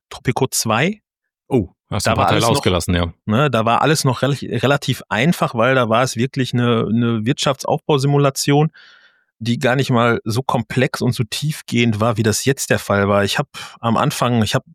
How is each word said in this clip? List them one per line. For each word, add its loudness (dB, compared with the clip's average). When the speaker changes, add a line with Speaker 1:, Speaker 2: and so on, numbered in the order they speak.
Speaker 1:
Tropico -2
zwei. -2
Speaker 2:
Oh, 0
hast -4
du 0
Speaker 1:
Da 2
Speaker 2:
ein 0
paar 2
Speaker 1:
war 0
Speaker 2:
Teile 2
Speaker 1:
alles 2
noch, 2
Speaker 2:
ausgelassen, 0
ja. -2
Speaker 1:
ne, 0
da 0
war 2
alles 2
noch 0
rel-, -2
relativ 0
einfach, 0
weil 2
da 2
war 2
es -4
wirklich -2
eine, 2
eine 0
Wirtschaftsaufbausimulation, 0
die -2
gar 2
nicht 0
mal 2
so -2
komplex -2
und 0
so -4
tiefgehend -2
war, 0
wie 0
das 0
jetzt -2
der 0
Fall 0
war. 4
Ich -2
hab -2
am 0
Anfang, 0
ich 0
hab -2